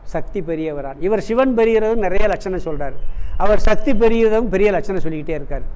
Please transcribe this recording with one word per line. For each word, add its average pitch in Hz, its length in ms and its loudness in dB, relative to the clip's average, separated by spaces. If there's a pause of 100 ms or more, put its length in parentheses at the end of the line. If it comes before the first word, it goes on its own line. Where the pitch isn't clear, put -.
சக்தி - 380 -6
பெரியவரா. 156 580 -8
இவர் 202 300 -2
சிவன் 254 280 0
பெரியறது 220 380 2 (100)
நிறைய 190 220 4
லட்சணம் 185 400 -4
சொல்றாரு, 143 300 -4 (400)
அவர் 202 220 4
சக்தி - 340 4
பெரியதும் 226 600 2
பெரிய 202 180 2
லட்சணம் 185 340 -2
சொல்லிக்கிட்டே 156 340 -4
இருக்காரு. 143 260 -6 (100)